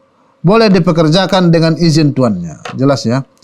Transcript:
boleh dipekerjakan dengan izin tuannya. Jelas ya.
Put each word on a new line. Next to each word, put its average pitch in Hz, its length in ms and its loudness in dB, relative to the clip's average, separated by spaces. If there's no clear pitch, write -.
boleh 220 240 2
dipekerjakan 175 800 0
dengan 165 320 2
izin 156 320 2
tuannya. 98 640 -4
Jelas 131 320 -2
ya. 131 160 -4